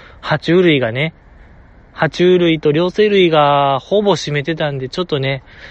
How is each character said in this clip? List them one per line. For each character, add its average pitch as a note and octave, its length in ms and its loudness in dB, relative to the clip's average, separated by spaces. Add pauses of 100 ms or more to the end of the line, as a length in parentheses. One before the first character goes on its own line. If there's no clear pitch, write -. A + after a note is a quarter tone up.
(220)
爬 D3+ 180 -4
虫 - 140 -2 (100)
類 D#3 160 2
が A#2+ 120 -4
ね、 C#3+ 220 -6 (800)
爬 - 160 -2
虫 F3+ 300 2
類 E3 200 0
と D3+ 120 0
両 E3+ 180 0
生 G#3+ 200 0
類 G3 200 2
が C#3+ 500 2
ほ G3+ 220 -2
ぼ G3+ 140 2
占 D3 160 -8
め D3 120 -4
て E3 120 -6
た D#3 160 -4
ん C#3 80 -8
で、 C3 100 -8
ち - 100 -12
ょ - 40 -2
っ - 20 -6
と D3 140 -4
ね、 C3+ 240 -6 (280)